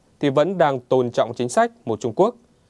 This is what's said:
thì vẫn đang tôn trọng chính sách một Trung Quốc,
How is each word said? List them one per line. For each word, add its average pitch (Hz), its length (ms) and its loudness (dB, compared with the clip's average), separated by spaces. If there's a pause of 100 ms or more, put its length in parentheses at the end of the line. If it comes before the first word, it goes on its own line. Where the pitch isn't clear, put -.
(200)
thì 143 100 0
vẫn 151 280 0
đang 143 220 2
tôn 123 320 0
trọng 117 220 -2
chính 120 160 -6
sách 233 220 0 (140)
một 110 140 -4
Trung 113 160 -6
Quốc, 214 200 0 (340)